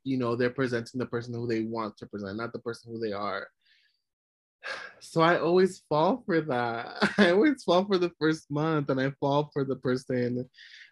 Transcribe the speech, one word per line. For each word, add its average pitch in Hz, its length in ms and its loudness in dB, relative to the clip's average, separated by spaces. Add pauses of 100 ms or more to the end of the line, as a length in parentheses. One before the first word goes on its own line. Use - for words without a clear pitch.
you 135 140 -2
know, 120 180 0
they're 123 140 2
presenting 123 500 -4
the 113 60 -2
person 120 280 -8
who 117 140 -6
they 113 140 0
want 113 340 -6
to 120 100 -16
present, 101 300 -10
not 117 160 -8
the 117 80 -10
person 117 320 -10
who 113 80 -10
they 110 120 -4
are. 98 360 -6 (1120)
<sighs> - 60 -14 (320)
So - 200 -2
I 165 180 6
always 185 500 2
fall 170 380 2
for 170 160 2
that. 120 720 -2
<laughs> - 40 2
I 190 120 6
always 247 340 4
fall 180 220 4
for 196 120 0
the 175 120 0 (100)
first 156 300 0
month, 147 400 0
and 131 100 2
I 135 100 0 (100)
fall 147 320 0
for 139 120 -2
the 135 120 -2
person 123 720 -2 (440)